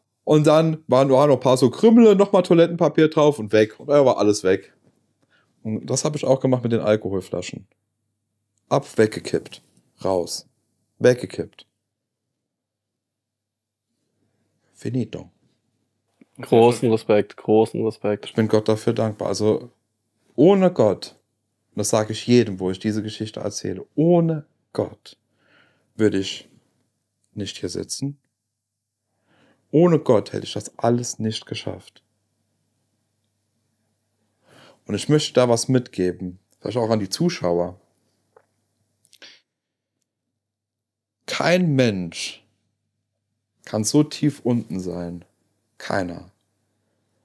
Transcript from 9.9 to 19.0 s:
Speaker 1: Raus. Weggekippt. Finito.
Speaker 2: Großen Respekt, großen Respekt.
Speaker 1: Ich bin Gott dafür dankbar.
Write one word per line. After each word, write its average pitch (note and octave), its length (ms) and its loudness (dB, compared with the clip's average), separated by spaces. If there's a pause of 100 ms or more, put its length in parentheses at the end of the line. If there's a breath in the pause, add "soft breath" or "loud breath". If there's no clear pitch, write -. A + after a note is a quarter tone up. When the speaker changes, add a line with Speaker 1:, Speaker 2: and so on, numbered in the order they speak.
Speaker 1:
Raus. F2+ 440 -4 (520)
Weggekippt. - 680 -2 (3000)
Finito. A2+ 560 -8 (1120)
Speaker 2:
Großen A#2+ 500 2
Respekt, G#2+ 480 0
großen A2 480 0
Respekt. G#2+ 400 -6
Speaker 1:
Ich - 80 -18
bin A2 140 0
Gott G#2+ 220 0
dafür A2 240 -2
dankbar. A2+ 340 -4